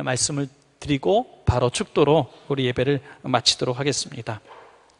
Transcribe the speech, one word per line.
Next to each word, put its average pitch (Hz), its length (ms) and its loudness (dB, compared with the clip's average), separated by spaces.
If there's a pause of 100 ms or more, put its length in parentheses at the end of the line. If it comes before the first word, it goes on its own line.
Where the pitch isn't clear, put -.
말씀을 139 440 -2 (320)
드리고 180 680 0
바로 123 240 2
축도로 151 640 2 (160)
우리 135 180 -2
예배를 127 360 0 (220)
마치도록 123 560 0
하겠습니다. 131 600 -6 (600)